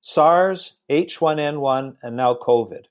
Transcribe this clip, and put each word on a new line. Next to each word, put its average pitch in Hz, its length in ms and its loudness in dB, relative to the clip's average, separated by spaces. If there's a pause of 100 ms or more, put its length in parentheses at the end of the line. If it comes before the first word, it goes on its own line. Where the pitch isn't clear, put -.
sars, 175 760 2 (120)
H 160 320 -2
one 156 200 0
N 147 200 -4
one, 135 420 -2
and 120 140 -10
now 123 180 2
covid. 117 560 -2